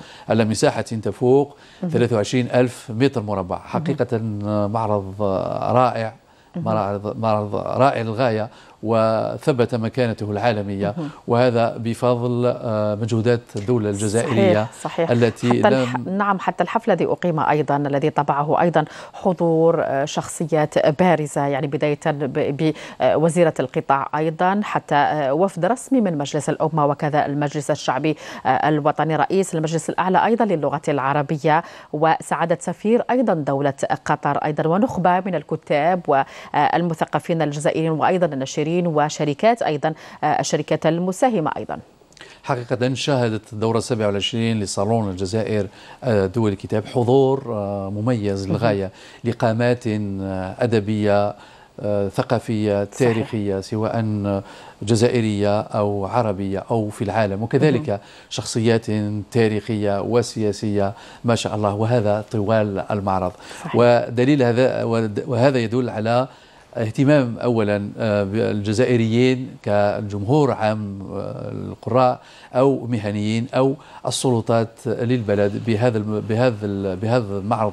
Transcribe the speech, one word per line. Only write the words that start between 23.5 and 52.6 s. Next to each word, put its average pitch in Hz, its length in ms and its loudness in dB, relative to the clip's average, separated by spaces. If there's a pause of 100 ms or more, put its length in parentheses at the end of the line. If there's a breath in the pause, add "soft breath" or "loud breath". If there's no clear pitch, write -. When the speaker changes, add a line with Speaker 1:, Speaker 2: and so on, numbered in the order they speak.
Speaker 2:
القطاع 139 560 0
أيضا، 165 480 0
حتى، - 320 -2
آه، 143 380 2
وفد 170 320 0
رسمي 247 360 0
من 180 160 0
مجلس 143 320 -2
الأمة 156 360 0
وكذا 147 400 0
المجلس 147 460 -2
الشعبي، 147 460 0 (280 loud breath)
آه، - 40 2 (200)
الوطني، 151 460 2
رئيس 175 400 0
المجلس 160 340 -2
الأعلى 180 360 2
أيضا 226 200 2
للغة 147 420 0
العربية، 147 760 2 (300 loud breath)
وسعادة 160 680 0
سفير 208 480 0
أيضا 233 240 2
دولة 139 400 0 (320)
قطر 147 320 0
أيضا، 156 300 -2
ونخبة 180 520 2
من 180 160 -4
الكتاب 160 720 0
والمثقفين 156 1300 0
الجزائريين 151 500 0
وأيضا 165 340 2
الناشرين 147 480 -4
وشركات 160 880 0
أيضا، 156 320 0 (300 loud breath)
آه، 147 40 0
الشركات 156 580 0
المساهمة 180 720 0
أيضا. - 220 -8 (640 loud breath)
Speaker 1:
حقيقة 123 500 -2
شهدت 120 600 -2
الدورة 113 240 0
السابعة 110 300 0
والعشرين 110 520 0
لصالون 104 500 0
الجزائر، 101 580 -2 (360 loud breath)
آه، 104 220 2
دول 107 260 0
الكتاب 110 340 -4
حضور، 131 640 2
آه، 101 480 -4
مميز 104 520 -2
Speaker 2:
مهم. 101 80 0
Speaker 1:
للغاية 101 360 0 (320 loud breath)
لقامات، 120 640 0
آه، 98 720 -4
أدبية، 104 760 2 (440 loud breath)
آه، 101 300 -2
ثقافية، 107 760 0